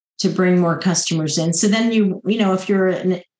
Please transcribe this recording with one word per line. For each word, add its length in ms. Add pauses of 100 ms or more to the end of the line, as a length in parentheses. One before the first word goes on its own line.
(200)
to 100
bring 280
more 200
customers 580
in. 160
So 160
then 240
you, 320
you 140
know, 160
if 160
you're 180
an, 320 (200)